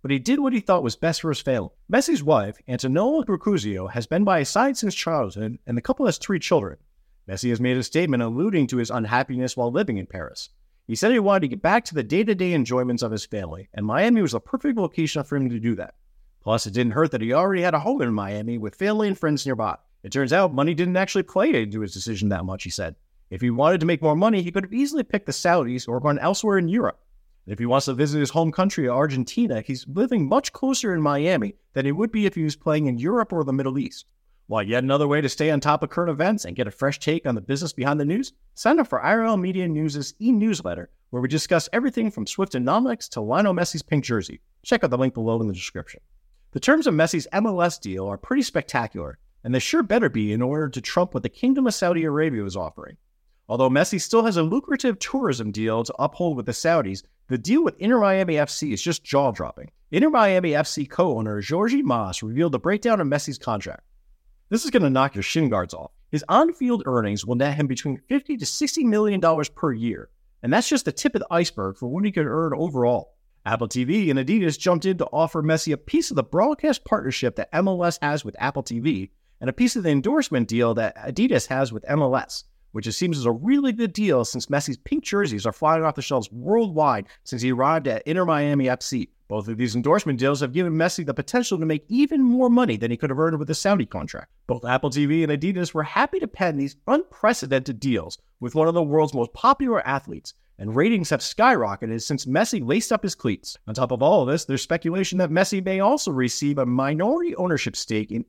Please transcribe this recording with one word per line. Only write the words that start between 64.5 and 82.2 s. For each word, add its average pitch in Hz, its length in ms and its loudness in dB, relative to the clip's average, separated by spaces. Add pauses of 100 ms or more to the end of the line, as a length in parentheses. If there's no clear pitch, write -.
is 285 60 -6
gonna 185 180 4
knock 135 280 2
your 98 80 -4
shin 160 240 2
guards 92 260 -2
off. 80 160 -14 (220)
His 151 160 -2
on-field 247 580 2
earnings 104 400 0
will 120 80 -2
net 143 220 0
him 147 100 0
between 131 420 -4
fifty 269 280 -2
to 208 100 -6
sixty 302 380 -2
million 208 340 2
dollars 160 300 2
per 151 240 -2
year, 110 360 -4 (320)
and 123 120 0
that's 226 160 2
just 277 160 0
the - 80 -2
tip - 240 -2
of - 40 -2
the - 120 -8
iceberg 113 440 -2
for 123 120 -8
what 175 160 -2
he 202 80 0
could 156 140 0
earn 147 280 -2
overall. 127 600 0 (280)
Apple 113 220 0
T 123 160 -2
V 175 260 2
and 135 120 2
Adidas 165 360 2
jumped 180 280 0
in 190 140 0
to - 80 -2
offer 160 360 -2
Messi 156 300 0
a 135 40 -2
piece - 340 -2
of 233 40 -6
the 139 80 2
broadcast 269 640 0
partnership 131 500 0
that - 180 -6
M 175 140 2
L 180 160 0
S 175 180 0
has 147 240 -2
with 104 140 -10
Apple 135 240 -2
T 117 160 -6
V 113 320 -2 (300)
and 127 100 -4
a - 20 0
piece 240 220 2
of 214 80 -2
the 165 80 2
endorsement 143 560 2
deal 117 280 2
that 110 220 -2
Adidas 135 520 0
has 131 240 -2
with 107 160 -10
M 147 120 2
L 131 140 2
S, - 300 -4 (260)